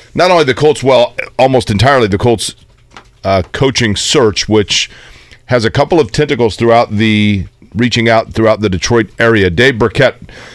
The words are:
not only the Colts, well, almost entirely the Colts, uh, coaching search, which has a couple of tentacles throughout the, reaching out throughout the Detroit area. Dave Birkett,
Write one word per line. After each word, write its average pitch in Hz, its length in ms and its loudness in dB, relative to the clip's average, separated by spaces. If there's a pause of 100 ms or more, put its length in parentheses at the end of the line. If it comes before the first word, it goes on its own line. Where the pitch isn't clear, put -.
(140)
not 175 160 2
only 170 140 2
the 127 100 0
Colts, 147 280 0
well, 123 320 2 (240)
almost 131 320 0
entirely 123 380 2
the 101 80 -2
Colts, 117 380 -2 (680)
uh, 95 180 0 (100)
coaching 123 420 0
search, - 540 -2
which 104 420 -2 (560)
has 123 200 0
a 113 40 -4
couple 185 300 0
of 120 120 -2
tentacles 123 440 -2
throughout 117 360 2
the, 104 540 0 (280)
reaching 117 340 0
out 110 240 0
throughout 110 280 0
the 104 100 0
Detroit 113 480 -2
area. 110 320 2
Dave 117 280 0
Birkett, 120 380 0 (380)